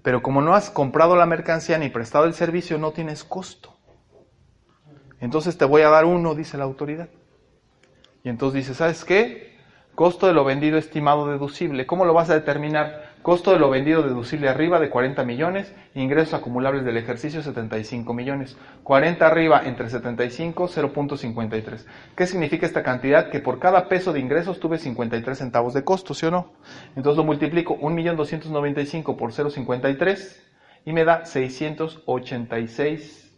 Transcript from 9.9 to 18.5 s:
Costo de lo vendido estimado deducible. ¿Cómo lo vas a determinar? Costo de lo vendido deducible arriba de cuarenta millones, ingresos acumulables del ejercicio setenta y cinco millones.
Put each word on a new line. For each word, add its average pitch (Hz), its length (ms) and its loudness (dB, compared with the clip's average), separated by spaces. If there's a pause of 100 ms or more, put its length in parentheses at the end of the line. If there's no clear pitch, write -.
Costo 175 320 4
de 180 60 6
lo 143 100 6
vendido 143 340 0
estimado 147 500 0
deducible. 139 600 -4
¿Cómo 185 160 0
lo 170 100 4
vas 165 160 4
a 170 40 4
determinar? 151 880 -2
Costo 175 300 2
de 175 80 6
lo 143 100 6
vendido 147 340 2
deducible 131 460 -2
arriba 160 300 2
de 151 100 2
cuarenta 131 340 -2
millones, 165 500 -4 (220)
ingresos 147 380 0
acumulables 135 500 -2
del 117 140 -2
ejercicio 127 440 -6
setenta 117 360 -8
y 110 60 -6
cinco 120 300 -8
millones. 131 440 -6 (260)